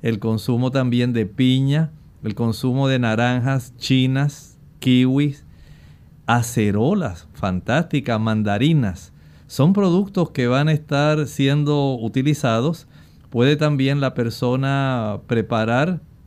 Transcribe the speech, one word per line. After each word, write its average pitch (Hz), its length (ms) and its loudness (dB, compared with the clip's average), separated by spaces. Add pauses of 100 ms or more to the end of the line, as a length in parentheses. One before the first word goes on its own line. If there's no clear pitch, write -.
el 113 160 -2
consumo 117 520 -2
también 123 420 0
de 113 140 0
piña, 135 640 0 (320)
el 107 100 -6
consumo 127 540 -2
de 131 100 2
naranjas 123 760 0
chinas, 131 800 -2 (200)
kiwis, 131 680 2 (800)
acerolas, 117 1040 0
fantásticas, 113 880 -2
mandarinas. 110 920 0 (340)
Son 151 260 2
productos 190 580 0
que 123 180 -2
van 139 200 2
a 156 40 2
estar 151 540 0
siendo 143 680 0
utilizados. 131 960 -2 (400)
Puede 131 280 2
también 143 440 0
la 131 140 -2
persona 127 1120 -2
preparar 120 760 0 (260)